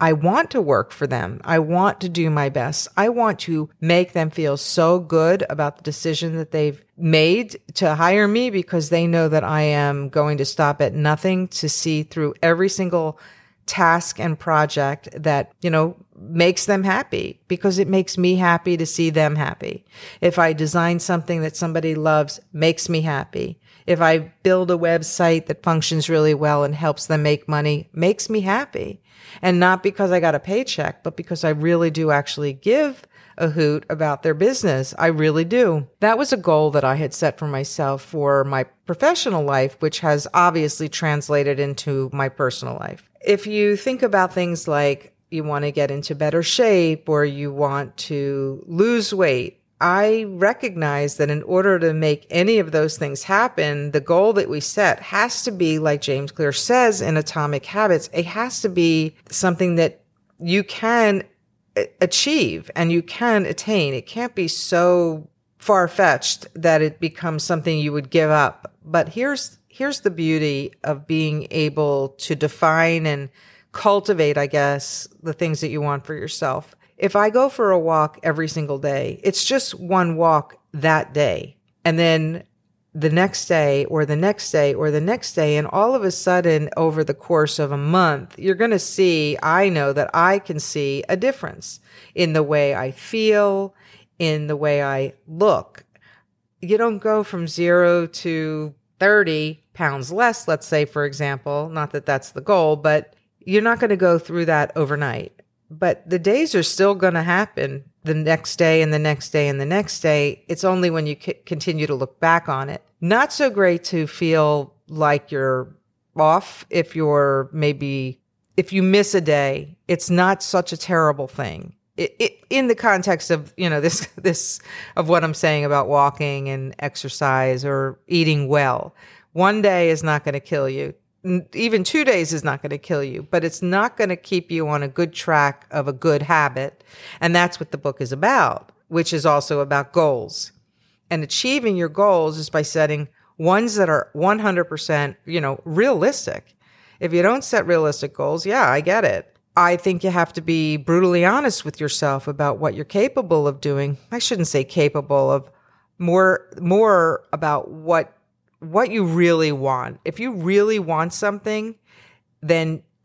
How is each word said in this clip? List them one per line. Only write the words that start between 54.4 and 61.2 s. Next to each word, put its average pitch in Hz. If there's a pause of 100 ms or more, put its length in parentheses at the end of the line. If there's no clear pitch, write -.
we 151
set 190
has 220
to 247
be, 170
like 147
James 143
Clear 147
says 233
in 160
Atomic 147
Habits, 196
it 170
has 220
to 220
be 165 (140)
something 180
that 165 (360)
you 175
can 214 (520)